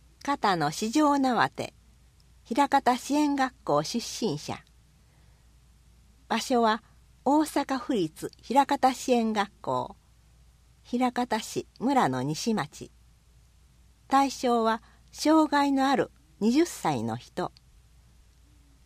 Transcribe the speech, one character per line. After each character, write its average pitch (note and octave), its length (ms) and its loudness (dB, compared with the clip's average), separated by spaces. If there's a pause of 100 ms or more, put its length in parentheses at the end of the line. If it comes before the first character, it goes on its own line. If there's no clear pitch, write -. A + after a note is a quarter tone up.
(220)
片 A#3 340 -2
野 D3+ 140 0
四 G#3+ 200 -6
条 C#4+ 280 4
縄 A#3+ 320 2
手 - 240 -10 (720)
枚 C#4 200 0
方 B3+ 280 2
支 - 180 -6
援 D4 200 2
学 C4+ 180 -2 (100)
校 D3 200 2
出 A#3 160 -6
身 F#3+ 400 -6
者。 - 200 -10 (1700)
場 A3 120 -2
所 A#3+ 220 2
は A3 200 2 (420)
大 D4 180 4
阪 C#4 360 -2
府 C4+ 160 -4
立 E3 360 -4 (180)
枚 C4 180 4
方 C4+ 280 0
支 - 180 -2
援 A3+ 200 2
学 G3+ 180 -2 (100)
校、 - 360 -6 (920)
枚 B3 220 -2
方 B3 280 -4
市 - 260 -10 (120)
村 A#3 300 2
の B2+ 140 -4
西 D#3 320 -4
町。 - 360 -8 (1160)
対 C#4 220 2
象 A#3 340 -2
は A3+ 180 -2 (280)
障 D#4 400 4
害 C#4+ 220 2
の C4+ 160 2
あ C#4 60 2
る F#3 160 0 (300)
二 A3 120 2
十 D#4 120 4
歳 D3+ 380 -2
の A2+ 140 -4
人。 - 360 -10 (1300)